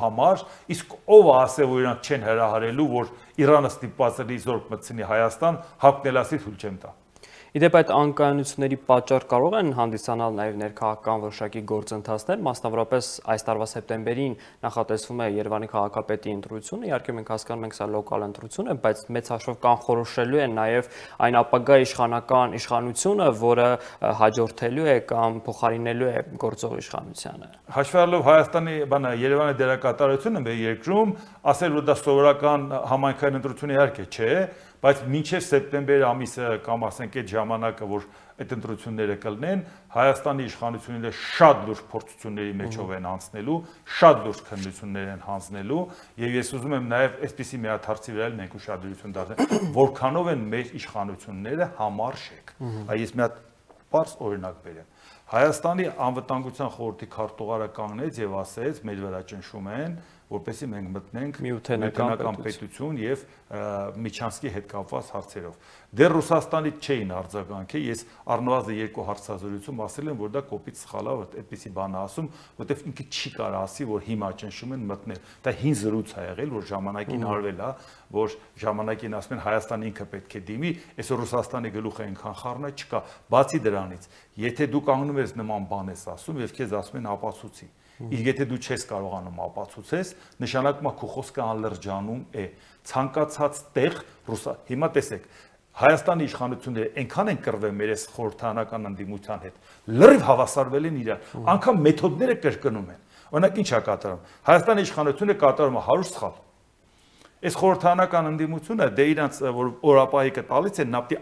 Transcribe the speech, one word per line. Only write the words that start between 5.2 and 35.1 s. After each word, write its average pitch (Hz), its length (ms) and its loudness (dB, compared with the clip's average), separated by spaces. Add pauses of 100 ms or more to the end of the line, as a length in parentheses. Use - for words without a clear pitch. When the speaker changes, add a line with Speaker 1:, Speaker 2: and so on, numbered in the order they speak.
Speaker 1:
հապկն 139 260 6
էլ 127 100 4
ասի, 147 200 -2
«Թույլ 104 180 -12
չեմ 98 220 -8
տա»։ 98 100 -16 (600)
Speaker 2:
Ի 147 60 0
դեպ, 165 160 8
այդ 160 140 6
անկայունությունների 143 880 2
պատճառ 127 460 4
կարող 139 300 4
են 190 160 2
հանդիսանալ 117 600 -2
նաև 107 220 -4
ներքաղաքական 107 640 -2
որոշակի 107 440 -8
գործընթացներ, 107 800 -4
մասնավորապես 120 680 -2 (160)
այս 110 200 -2
տարվա 110 220 0
սեպտեմբերին 117 720 -4 (220)
նախատեսվում 117 640 -4
է 117 80 0
Երևանի 107 400 -2
քաղաքապետի 107 640 -2
ընտրությունը, 110 560 -10
իհարկե 127 260 -4
մենք 113 180 -8
հասկանում 113 340 -6
ենք, 107 100 -12
սա 104 120 -4
լոկալ 107 360 -4
ընտրություն 113 480 -8
է, 143 60 -2
բայց 110 300 0
մեծ 120 200 -6
հաշվով 117 300 -6
կանխորոշելու 120 840 2
է 135 80 2
նաև 113 420 0 (280)
այն 120 200 4
ապագա 123 400 6
իշխանական 120 800 4
իշխանությունը, 123 760 2
որը, 120 360 6
ը, 113 440 -2
հաջորդելու 117 760 2
է 135 140 8
կամ 113 380 0
փոխարինելու 117 680 0
է 120 160 0 (100)
գործող - 400 -4
իշխանությանը։ - 800 -10 (160)
Speaker 1:
Հաշվի 139 300 2
առնելով 175 280 4
Հայաստանի, 156 500 6 (100)
բանը, 135 300 0
Երևանի 143 400 2
դերակատարությունը 135 840 2
մեր 117 180 -2
երկրում, 175 560 2 (280)
ասել, 165 300 4
որ 147 140 0
դա 143 100 6
սովորական 143 720 4 (180)
համայնքային 135 540 0
ընտրություն, 139 340 -6
իհարկե 135 340 4
չէ, 117 280 0 (440)
բայց 139 260 6
մինչև 156 380 0